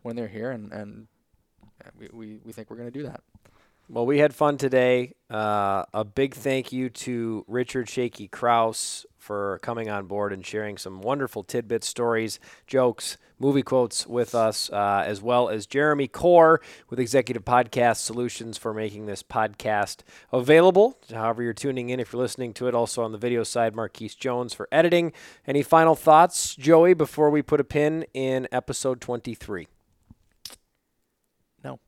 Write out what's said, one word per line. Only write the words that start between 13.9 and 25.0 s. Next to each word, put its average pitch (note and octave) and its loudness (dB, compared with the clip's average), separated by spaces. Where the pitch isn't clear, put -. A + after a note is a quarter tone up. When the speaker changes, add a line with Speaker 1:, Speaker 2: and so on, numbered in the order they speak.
Speaker 2:
with A#2+ -4
us, A2 0
uh, G2+ 0
as G2 -6
well A#2+ 2
as G#2+ -6
Jeremy C#3+ 2
Corr E3 8
with A#2+ -8
Executive A#2+ 0
Podcast A#2+ 2
Solutions A#2 -8
for A2+ -8
making G#2+ -8
this G2+ -10
podcast G#2+ -4
available. F3 6
However A2+ -2
you're A#2 -2
tuning B2+ -6
in, B2+ -4
if A2+ -8
you're B2 -4
listening A#2+ -6
to B2 -4
it, A#2+ -2
also A#2+ -2
on A2 -4
the G#2+ -12
video A#2+ -2
side, A2+ -2
Marquise A2 -10
Jones B2 -6
for - -10
editing. E3+ 2